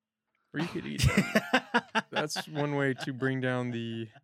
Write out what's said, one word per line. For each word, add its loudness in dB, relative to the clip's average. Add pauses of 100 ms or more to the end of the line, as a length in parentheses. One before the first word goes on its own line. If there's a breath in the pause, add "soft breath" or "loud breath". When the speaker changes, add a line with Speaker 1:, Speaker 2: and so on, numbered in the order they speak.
(540)
Speaker 1:
Or -2
you 0
could -6
eat 0
them. 4
Speaker 2:
<laughs> 0
Speaker 1:
That's -4
one 0
way 2
to -6
bring 0
down 0
the -4 (160)